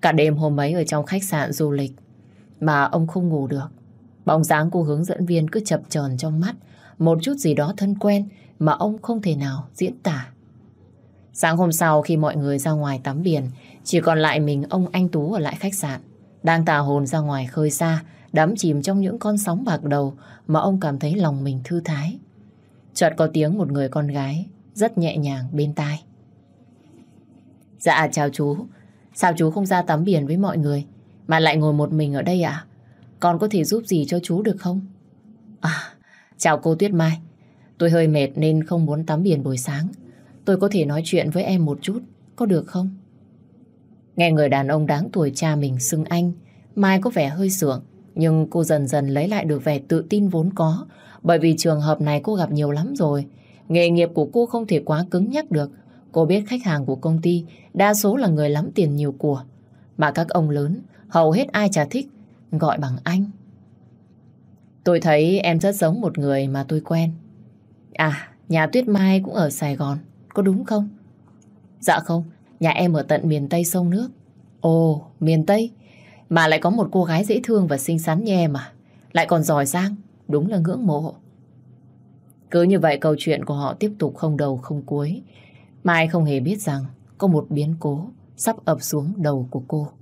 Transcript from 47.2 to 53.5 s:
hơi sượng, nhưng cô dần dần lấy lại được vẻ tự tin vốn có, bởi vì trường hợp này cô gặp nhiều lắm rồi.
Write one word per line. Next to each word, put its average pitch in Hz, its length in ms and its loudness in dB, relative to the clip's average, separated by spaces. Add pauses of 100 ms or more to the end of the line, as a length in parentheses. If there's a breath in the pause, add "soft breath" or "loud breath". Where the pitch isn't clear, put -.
hơi 190 220 -2
sượng, 135 320 -2 (320)
nhưng 160 360 2
cô 170 140 0
dần 147 240 0
dần 139 200 0
lấy 143 200 0
lại 208 160 -2
được 151 200 -2
vẻ 147 140 0
tự 160 320 -2
tin 208 180 2
vốn 175 260 0
có, 160 320 -2 (360 loud breath)
bởi 170 160 4
vì 160 200 4
trường 156 220 2
hợp 151 200 0
này 147 240 0
cô 214 100 -2
gặp 165 160 0
nhiều 147 200 0
lắm 165 260 -2
rồi. 143 300 0 (420 loud breath)